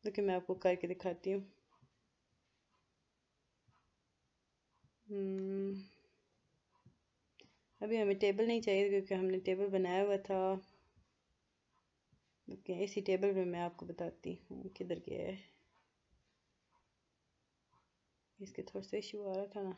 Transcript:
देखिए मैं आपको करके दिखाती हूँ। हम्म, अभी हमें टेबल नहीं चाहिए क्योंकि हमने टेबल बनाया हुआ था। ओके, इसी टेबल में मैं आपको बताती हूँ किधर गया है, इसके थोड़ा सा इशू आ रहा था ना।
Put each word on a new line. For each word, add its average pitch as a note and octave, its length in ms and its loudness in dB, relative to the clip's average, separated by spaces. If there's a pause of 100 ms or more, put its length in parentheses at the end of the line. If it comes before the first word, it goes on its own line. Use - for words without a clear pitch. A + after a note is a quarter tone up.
देखिए G3+ 220 0
मैं F#3+ 100 4
आपको F#3 200 0
करके F3+ 320 2
दिखाती F3+ 440 -4
हूँ। G3 100 0 (3750)
हम्म, G3 760 -2 (2000)
अभी G#3+ 160 0
हमें G3+ 200 4
टेबल G3+ 300 4
नहीं A#3 140 2
चाहिए G3+ 280 4
क्योंकि G3 260 2
हमने F#3 260 2
टेबल F#3+ 280 2
बनाया F#3+ 340 2
हुआ G3+ 160 2
था। G3 200 0 (2000)
ओके, F#3+ 260 -8 (100)
इसी G3+ 200 -2
टेबल G3 300 4
में F#3+ 120 2
मैं F3 160 -2
आपको F3 240 -4
बताती E3+ 480 -6 (100)
हूँ - 260 -12
किधर F3 320 -6
गया F3 200 -6
है, F#3+ 180 -6 (3000)
इसके G3 240 -8
थोड़ा G3 180 -8
सा G3 160 -4
इशू G#3 260 -6
आ G3 100 -4
रहा G3 140 -2
था G3+ 160 -8
ना। F#3 140 -4